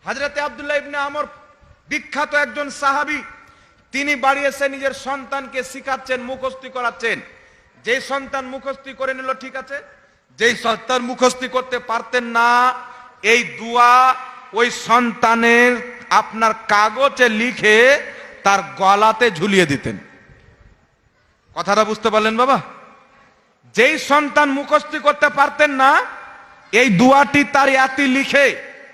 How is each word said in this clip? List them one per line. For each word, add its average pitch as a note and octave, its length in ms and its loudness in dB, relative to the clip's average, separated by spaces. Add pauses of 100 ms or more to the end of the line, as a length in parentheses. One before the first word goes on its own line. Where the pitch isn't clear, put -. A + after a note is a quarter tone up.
হযরতে C#4+ 360 -6
আব্দুল্লাহ D4 360 -6
ইবনে C#4+ 220 -6
আমর C#4+ 280 -6 (640)
বিখ্যাত D4 460 -6
একজন C#4+ 360 -2
সাহাবী, C#4+ 520 -4 (720)
তিনি C#4+ 240 -2
বাড়ি C4+ 300 0
এসে C#4 220 -4
নিজের C4+ 240 -6
সন্তানকে C4 720 -10
শিখাচ্ছেন, C4 580 -8
মুখস্থি C4 460 -10
করাচ্ছেন। A#3 520 -6 (640)
যেই B3 160 -2
সন্তান C4+ 440 -6
মুখস্থি C4+ 480 -12
করে C4 220 -6
নিল C4 200 -6
ঠিক C4 220 -14
আছে, C#4 260 -12 (480)
যেই A#3 260 0
সন্তান A#3+ 460 -4
মুখস্থি B3+ 460 -2
করতে B3 300 -4
পারতেন A#3 460 -4
না, A#3+ 500 2 (480)
এই A#3 220 2
দোয়া A#3+ 720 4 (380)
ওই A#3 180 0
সন্তানের A#3 1300 2 (120)
আপনার A3 440 0 (140)
কাগজে A3 600 2
লিখে A3+ 680 4 (440)
তার G3 180 4 (160)
গলাতে G#3+ 540 4
ঝুলিয়ে F#3 360 2
দিতেন। C3 320 -6 (1600)
কথাটা G3 300 0
বুঝতে G#3+ 260 -2
পারলেন G#3+ 260 0
বাবা? B3 240 2 (1120)
যেই C#4+ 240 2
সন্তান D4 500 0
মুখস্থি C#4+ 500 -2
করতে C#4+ 300 0
পারতেন C#4+ 420 0
না, C#4 320 4 (680)
এই A#3+ 180 4
দোয়াটি C#4 540 4
তার C#4 240 2
ইয়াতি C4 340 0
লিখে C4+ 540 2 (380)